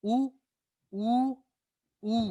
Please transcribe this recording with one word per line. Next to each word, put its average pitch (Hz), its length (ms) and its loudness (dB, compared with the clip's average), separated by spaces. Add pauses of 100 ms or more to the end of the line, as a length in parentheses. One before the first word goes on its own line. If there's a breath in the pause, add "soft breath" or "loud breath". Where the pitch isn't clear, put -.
उ, 214 140 0 (760)
उ, 247 420 0 (680)
उ 214 120 -2 (160)